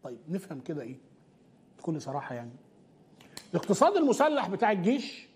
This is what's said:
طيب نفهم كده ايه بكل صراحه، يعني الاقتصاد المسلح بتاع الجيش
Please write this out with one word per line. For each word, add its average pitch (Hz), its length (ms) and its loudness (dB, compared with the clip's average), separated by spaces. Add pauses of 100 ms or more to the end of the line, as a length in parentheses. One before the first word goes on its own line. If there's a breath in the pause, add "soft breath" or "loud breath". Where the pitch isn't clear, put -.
طيب 123 140 -12 (120)
نفهم 175 300 -6
كده 147 220 -6
ايه 127 160 -10 (800)
بكل 156 220 -4
صراحه، 139 340 -8
يعني 120 160 -10 (1000 loud breath)
الاقتصاد 233 440 4
المسلح 277 540 4
بتاع 208 220 2
الجيش 214 640 0